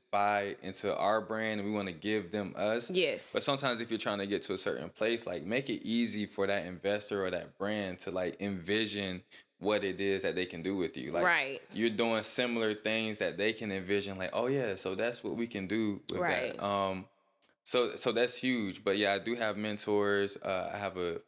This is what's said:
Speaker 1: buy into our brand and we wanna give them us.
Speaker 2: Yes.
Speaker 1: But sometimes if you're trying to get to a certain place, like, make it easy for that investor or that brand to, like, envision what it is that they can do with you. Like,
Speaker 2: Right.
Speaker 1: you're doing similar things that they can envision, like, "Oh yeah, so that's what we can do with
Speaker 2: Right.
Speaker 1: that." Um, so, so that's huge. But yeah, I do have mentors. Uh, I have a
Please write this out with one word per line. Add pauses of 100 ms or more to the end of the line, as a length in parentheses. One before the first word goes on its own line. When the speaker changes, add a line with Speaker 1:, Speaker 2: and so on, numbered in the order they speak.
(120)
Speaker 1:
buy
into
our
brand
and
we
wanna
give
them
us.
Speaker 2:
Yes.
Speaker 1:
But
sometimes
if
you're
trying
to
get
to
a
certain
place,
like,
make
it
easy
for
that
investor
or
that
brand
to,
like,
envision (360)
what
it
is
that
they
can
do
with
you.
Like,
Speaker 2:
Right. (120)
Speaker 1:
you're
doing
similar
things
that
they
can
envision,
like,
"Oh
yeah,
so
that's
what
we
can
do
with
Speaker 2:
Right.
Speaker 1:
that."
Um, (580)
so,
so
that's
huge.
But
yeah,
I
do
have
mentors.
Uh,
I
have
a